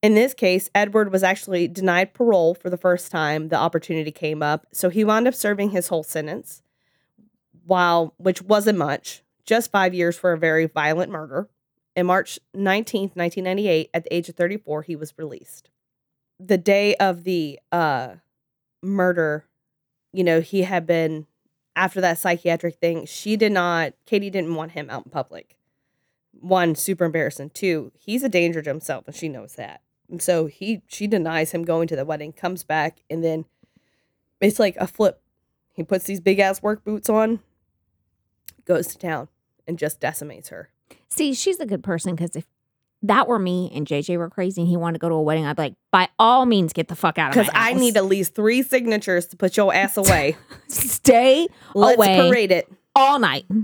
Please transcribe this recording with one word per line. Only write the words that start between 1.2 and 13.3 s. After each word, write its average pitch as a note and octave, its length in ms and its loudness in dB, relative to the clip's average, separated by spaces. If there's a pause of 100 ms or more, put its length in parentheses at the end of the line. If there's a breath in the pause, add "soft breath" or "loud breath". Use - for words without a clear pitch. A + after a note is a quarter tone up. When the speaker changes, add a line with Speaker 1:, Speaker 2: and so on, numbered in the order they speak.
Speaker 1:
actually F#3 460 0
denied F#3 460 0
parole F#3 420 4
for - 140 -10
the F3+ 80 -6
first F3+ 340 0
time D#3 380 -2
the D#3+ 80 0
opportunity D#3+ 540 -2
came D3+ 300 -6
up, D3+ 300 -2
so - 160 -2
he F#3+ 160 0
wound G#3+ 240 2
up C4 80 2
serving G#3 360 -2
his F3+ 180 -4
whole E3 140 -2
sentence, D#3 580 -10 (1040)
while, F3 500 2
which F#3 260 -2
wasn't G#3 380 2
much, - 440 -6 (200)
just A3+ 300 -2
five F#3 200 2
years F3 240 0
for F3+ 140 0
a E3 60 0
very D#3+ 300 2
violent D#3+ 440 -2
murder. D#3 380 -10 (480)
In F3+ 80 2
March F3+ 340 0 (140)
nineteenth, G3 640 -2
nineteen F3 260 -4